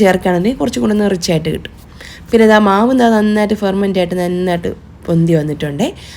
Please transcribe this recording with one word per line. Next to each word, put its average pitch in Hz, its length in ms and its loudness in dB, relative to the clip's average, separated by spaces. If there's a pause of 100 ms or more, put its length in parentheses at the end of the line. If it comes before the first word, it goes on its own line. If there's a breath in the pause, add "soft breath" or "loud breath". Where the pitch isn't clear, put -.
ചേർക്കുകയാണെങ്കിൽ 185 580 2
കുറച്ചും 247 240 -4
കൂടെ 214 120 0
ഒന്ന് 208 180 0
റിച്ച് 180 180 -4
ആയിട്ട് 160 220 -2
കിട്ടും. - 200 -12 (560 loud breath)
പിന്നെ 220 180 4
ഇതാ 214 200 6
മാവ് 208 260 2
എന്താ 240 220 4
നന്നായിട്ട് 208 460 0
ഫെർമെൻ്റ് 196 380 0
ആയിട്ട് 175 220 -2
നന്നായിട്ട് 175 500 -2 (340)
പൊന്തി 165 280 2
വന്നിട്ടുണ്ട്. 151 520 -2 (300 loud breath)